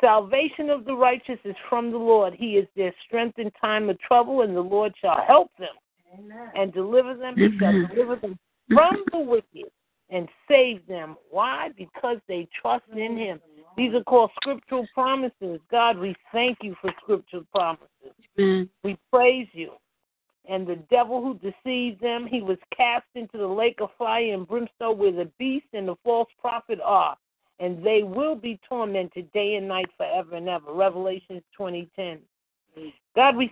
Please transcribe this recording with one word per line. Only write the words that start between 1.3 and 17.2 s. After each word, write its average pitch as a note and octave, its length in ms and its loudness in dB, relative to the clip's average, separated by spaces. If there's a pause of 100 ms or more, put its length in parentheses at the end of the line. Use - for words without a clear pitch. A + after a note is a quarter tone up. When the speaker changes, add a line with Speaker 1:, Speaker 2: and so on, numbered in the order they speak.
Speaker 1:
is G3 100 -8 (140)
from A#3 240 -2
the A#3+ 60 -4
Lord. A3 360 4
He G#3+ 220 -2
is G3 180 4
their F#3 180 -2 (140)
strength A#3 320 -4
in G#3+ 140 -6
time G#3+ 360 0
of F#3 120 -2
trouble, B3 400 4
and G3+ 160 0
the F3+ 40 0
Lord G3+ 400 0
shall E3 240 2
help - 320 6
them F3+ 120 -10 (440)
Speaker 2:
Amen. G#3+ 440 -18
Speaker 1:
and G3 160 0
deliver A#3+ 420 2
them. B3 220 -10
He G#3 240 4
shall G3 80 4
Speaker 3:
Amen. F3+ 260 2
Speaker 1:
deliver A#3+ 220 0
them G3 200 -8 (360)
from F#4 400 6
the E4+ 80 -2
wicked A#3 500 -2 (400)
and F3 180 -6 (200)
save B3+ 400 4
them. D#3+ 280 -12 (140)
Why? C4 460 -2
Because G#3+ 500 -6
they F3 220 -8 (120)
trust A#3 240 -2 (120)
in A3+ 200 -4
him. G3 220 -8 (380)
These A#3 180 0
are A#3+ 80 0
called A#3 380 6
scriptural B3+ 520 -6
promises. B3+ 680 -4 (100)
God, A#3 260 4
we F3+ 200 -6 (160)
thank A#3+ 280 -2
you G3+ 200 -10
for F#3 200 -4
scriptural F#3 440 -4 (100)